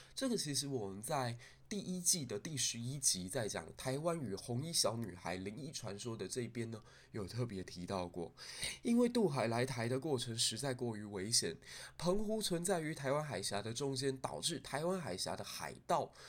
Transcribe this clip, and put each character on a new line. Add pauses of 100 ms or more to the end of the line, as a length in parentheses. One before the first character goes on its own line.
(140)
这
个
其
实
我
们
在 (280)
第
一
季
的
第
十
一
集
在
讲 (100)
台
湾
与
红
衣
小
女
孩
灵
异
传
说
的
这
一
边
呢， (300)
有
特
别
提
到
过。 (500)
因
为
渡
海
来
台
的
过
程
实
在
过
于
危
险， (420)
澎
湖
存
在
于
台
湾
海
峡
的
中
间，
导
致
台
湾
海
峡
的
海 (120)
道、 (160)